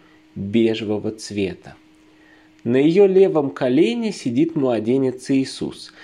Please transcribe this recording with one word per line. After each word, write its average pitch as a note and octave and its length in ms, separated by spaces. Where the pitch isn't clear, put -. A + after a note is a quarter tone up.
бежевого G#2+ 760
цвета. F#2 640
На A#2+ 140
её E3 260
левом F#3 460
колене G3+ 600
сидит C#3 460
младенец B2+ 720
Иисус. - 640